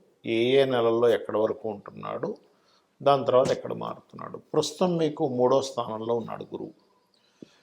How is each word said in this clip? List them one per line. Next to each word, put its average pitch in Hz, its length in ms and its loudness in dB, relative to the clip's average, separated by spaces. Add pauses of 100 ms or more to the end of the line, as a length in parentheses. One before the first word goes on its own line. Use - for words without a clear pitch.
(260)
ఏ 113 120 -2 (220)
ఏ 135 60 6
నెలల్లో 117 440 2
ఎక్కడి 107 280 0
వరకు 110 320 -2
ఉంటున్నాడు, 104 600 -10 (720)
దాని 135 240 2
తర్వాత 127 260 4
ఎక్కడ 120 220 -4
మారుతున్నాడు? - 640 -12 (160)
ప్రస్తుతం 170 440 0
మీకు 156 300 0
మూడో 123 340 4
స్థానంలో 113 540 -4
ఉన్నాడు 110 280 -6
గురువు. 104 300 -10 (880)